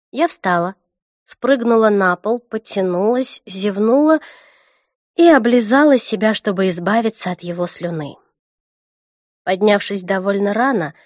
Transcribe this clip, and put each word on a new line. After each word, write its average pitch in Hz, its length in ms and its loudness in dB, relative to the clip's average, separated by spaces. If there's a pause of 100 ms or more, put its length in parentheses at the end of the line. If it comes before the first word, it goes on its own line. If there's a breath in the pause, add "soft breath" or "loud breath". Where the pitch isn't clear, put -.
(120)
Я 311 160 0
встала, 180 460 -2 (500)
спрыгнула 233 640 0
на 190 280 2
пол, 233 220 -4
потянулась, 214 1080 -2
зевнула 220 760 0 (920 soft breath)
и 339 120 4
облизала 254 680 4
себя, 214 380 -2
чтобы 190 340 -2
избавиться 190 600 -2
от 175 100 -10
его 175 260 -6
слюны. 170 500 -8 (1300)
Поднявшись 202 600 0
довольно 196 500 -2
рано, 214 420 -2 (100)